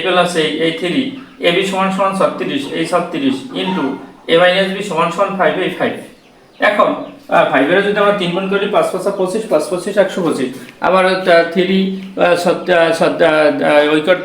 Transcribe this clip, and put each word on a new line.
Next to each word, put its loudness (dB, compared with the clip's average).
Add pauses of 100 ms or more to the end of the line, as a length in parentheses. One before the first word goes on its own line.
প্লাস 0 (120)
এই, -2 (160)
এই 0
থ্রি, -2 (440)
a 4
b -2 (140)
সমান -2
সমান 0
ছত্রিশ, -2 (140)
এই -4
ছত্রিশ 0 (260)
into -4 (480)
a 6
মাইনাস 4
b -6 (120)
সমান 0
সমান 0 (100)
ফাইভ, 2 (120)
এই -2
ফাইভ। -2 (640)
এখন, 2
আহ, -2
ফাইভ 2
এর 4 (100)
যদি 0
আমরা 2
তিন -2
গুণ -2
করি, 0 (100)
পাঁচ 2
পাঁচা -2
পঁচিশ, -2
পাঁচ 2
পঁচিশ -4
একশো -4
পঁচিশ। -2 (380)
আবার, 4
আহ, 2 (360)
থ্রি, 2 (120)
আহ, 0
সত-, 0
আহ, 4
সত-, 0
আহ, 4
আহ, 4
ওই 2
কর 2